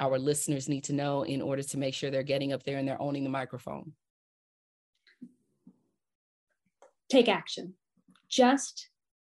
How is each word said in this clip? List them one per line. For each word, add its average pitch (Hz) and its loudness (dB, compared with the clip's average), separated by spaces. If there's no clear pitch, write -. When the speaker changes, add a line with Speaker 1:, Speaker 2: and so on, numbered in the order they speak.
Speaker 1:
our 135 2
listeners 143 0
need 139 -2
to 147 -2
know 143 0
in 135 -4
order 139 -2
to 139 -6
make 135 -2
sure 139 -4
they're 135 0
getting 139 -2
up 131 -6
there 139 -4
and 135 -2
they're 131 -4
owning 143 -2
the 131 -2
microphone? 135 -8
Speaker 2:
Take 240 8
action. 185 -4
Just - 4